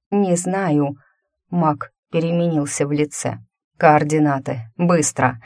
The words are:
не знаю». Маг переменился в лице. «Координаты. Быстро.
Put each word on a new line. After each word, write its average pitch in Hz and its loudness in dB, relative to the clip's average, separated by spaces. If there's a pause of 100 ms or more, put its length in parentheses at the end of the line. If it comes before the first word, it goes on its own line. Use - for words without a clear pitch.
не 196 2
знаю». 170 0 (540)
Маг 160 -2 (200)
переменился 165 -2
в 147 -6
лице. 147 -4 (380)
«Координаты. 151 2 (160)
Быстро. 151 0